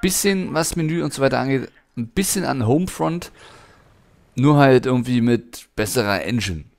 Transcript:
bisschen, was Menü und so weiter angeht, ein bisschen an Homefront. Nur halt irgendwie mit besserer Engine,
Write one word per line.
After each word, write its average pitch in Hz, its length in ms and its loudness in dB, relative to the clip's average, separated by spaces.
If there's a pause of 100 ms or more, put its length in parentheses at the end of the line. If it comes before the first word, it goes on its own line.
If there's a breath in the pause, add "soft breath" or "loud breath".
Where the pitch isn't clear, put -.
bisschen, 190 540 -2
was 160 220 -2
Menü 165 260 -2
und 147 100 -4
so 139 100 -4
weiter 131 160 2
angeht, 131 320 -2 (260)
ein 117 120 -6
bisschen 196 360 -2
an 127 220 -2
Homefront. 160 640 0 (1040 loud breath)
Nur 143 220 4
halt 131 300 6
irgendwie 123 340 0
mit 117 540 0
besserer 101 480 -2
Engine, 92 420 -4 (140)